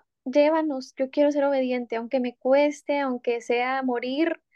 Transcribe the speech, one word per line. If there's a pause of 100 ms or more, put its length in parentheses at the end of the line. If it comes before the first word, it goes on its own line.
(260)
llévanos,
yo
quiero
ser
obediente,
aunque
me
cueste,
aunque
sea
morir (140)